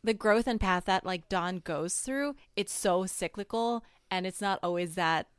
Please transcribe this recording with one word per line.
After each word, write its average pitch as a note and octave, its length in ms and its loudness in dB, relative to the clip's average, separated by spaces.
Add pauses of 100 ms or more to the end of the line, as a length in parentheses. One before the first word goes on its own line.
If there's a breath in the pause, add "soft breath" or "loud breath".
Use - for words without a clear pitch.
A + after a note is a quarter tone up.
The A3 100 2
growth G#3+ 320 4
and A3 140 0
path F#3 240 2
that, F#3+ 200 2
like, F#3 240 -6
Don F3+ 300 0
goes D#3+ 380 -2
through, C#4 400 -4 (180 soft breath)
it's G3+ 180 -2
so F#3 320 2
cyclical, A3+ 800 -4 (280 soft breath)
and F#3 160 -2
it's - 120 -8
not G3 220 0
always F3 320 -2
that E3 320 2 (120)